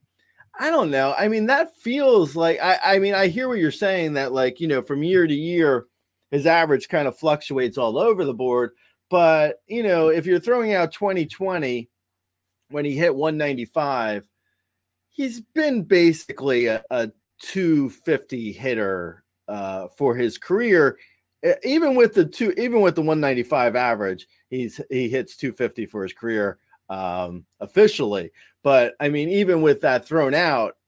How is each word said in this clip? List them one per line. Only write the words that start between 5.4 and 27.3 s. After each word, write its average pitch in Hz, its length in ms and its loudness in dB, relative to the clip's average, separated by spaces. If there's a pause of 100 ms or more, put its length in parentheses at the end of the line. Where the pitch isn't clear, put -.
his 143 160 -2
average 160 420 2
kind 151 180 0
of 123 120 -6
fluctuates 143 580 -2
all 120 220 -2
over 202 260 2
the 135 80 -2
board. 123 380 -2 (380)
But, 160 600 2
you 226 160 -4
know, 170 240 2
if 160 180 0
you're 180 140 2
throwing 233 340 0
out 175 180 0
twenty 190 340 -4
twenty 143 600 -6 (840)
when 147 140 -4
he 143 120 -4
hit 160 180 2
one 151 240 -2
ninety-five, 123 880 -4 (840)
he's 247 300 -8
been 269 440 -2
basically 156 840 2
a, 110 240 -2
a 117 220 -2 (280)
two 160 500 -2
fifty 127 600 -6
hitter, 95 720 -6 (240)
uh, 95 400 -10 (100)
for 127 200 0
his 120 220 -4
career. 180 600 2 (460)
E-, 170 80 2 (100)
even 285 320 0
with 233 200 4
the 180 100 4
two, 185 320 -2
even 240 240 0
with 180 160 2
the 165 60 0
one 156 180 0
ninety-five 123 560 0
average, 104 500 -2 (240)
he's, 127 300 -8 (100)
he 127 180 -4
hits 117 280 -6
two 131 160 -6
fifty 113 340 -6
for 101 160 -10
his 92 100 -10
career, 107 460 -4 (320)
um, 90 560 -8 (140)